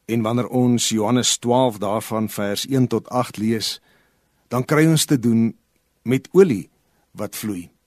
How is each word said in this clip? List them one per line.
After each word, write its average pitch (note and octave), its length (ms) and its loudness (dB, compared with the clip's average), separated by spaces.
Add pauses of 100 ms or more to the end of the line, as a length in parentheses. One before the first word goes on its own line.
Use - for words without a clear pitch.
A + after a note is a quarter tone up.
En A#2 200 -2
wanneer A#2 220 -2
ons B2 420 2
Johannes A2 480 0
twaalf A#2+ 400 2
daarvan G#2+ 520 -4
vers G2+ 400 -4
een C3 180 2
tot A2 220 -4
agt B2 280 -4
lees, A2 380 -4 (760)
dan B2 160 -4
kry D#3 240 4
ons D#3+ 160 2
te C#3+ 140 2
doen A2+ 340 2 (480)
met C3 300 -2
olie D#3 400 4 (400)
wat G2 260 -10
vloei. F2+ 320 -8 (180)